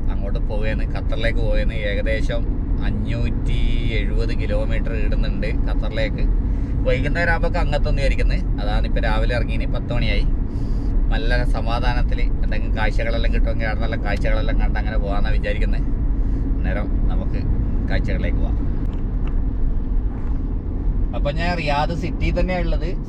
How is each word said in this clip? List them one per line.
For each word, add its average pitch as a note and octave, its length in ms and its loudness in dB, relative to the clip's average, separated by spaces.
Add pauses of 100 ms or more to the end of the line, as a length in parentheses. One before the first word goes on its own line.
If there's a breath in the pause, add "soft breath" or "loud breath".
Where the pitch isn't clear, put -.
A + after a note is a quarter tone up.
(120)
അങ്ങോട്ട് G2 260 -2
പോവുകയാണ്, G#2+ 580 0
ഖത്തറിലേക്ക് A2 420 0
പോവുകയാണ്. G#2+ 360 2
ഏകദേശം G#2+ 720 0 (400)
അഞ്ഞൂറ്റി A#2 760 0 (400)
എഴുപത് A2+ 400 0
കിലോമീറ്റർ A2 520 0
ഇടുന്നുണ്ട് A2+ 540 0
ഖത്തറിലേക്ക്. - 800 0 (600 loud breath)
വൈകുന്നേരം E3+ 460 0
ആകുമ്പോൾ F3 260 0
അങ്ങെത്തുന്ന D3 380 2
വിചാരിക്കുന്നത്. - 640 0
അതാണ് G#2 260 0
ഇപ്പോൾ - 140 0
രാവിലെ A2 360 2
ഇറങ്ങിന്, - 380 0
പത്ത് - 180 -4
മണിയായി. - 340 2 (880 loud breath)
നല്ല A#2+ 300 2
സമാധാനത്തിൽ A#2+ 760 2
എന്തെങ്കിലും A2 560 2
കാഴ്ചകളെല്ലാം A2+ 580 2
കിട്ടുമെങ്കിൽ G#2+ 320 2
അവിടെ G#2+ 140 -2
നല്ല A2+ 240 0
കാഴ്ചകളെല്ലാം G#2+ 560 2
കണ്ട് A2 180 2
അങ്ങനെ G#2+ 200 0
പോകാമെന്നാണ് G#2 400 2
വിചാരിക്കുന്നത്. G#2 420 0 (760 loud breath)
അന്നേരം - 520 0
നമുക്ക് - 320 0 (500)
കാഴ്ചകളിലേക്ക് F#2+ 480 0
പോവാം. - 180 0 (2500)
അപ്പൊ C#3+ 160 0
ഞാൻ E3+ 260 -2
റിയാദ് D3+ 380 0
സിറ്റി E3+ 460 -2
തന്നെയാണ് F3+ 240 0
ഉള്ളത്. E3+ 440 -2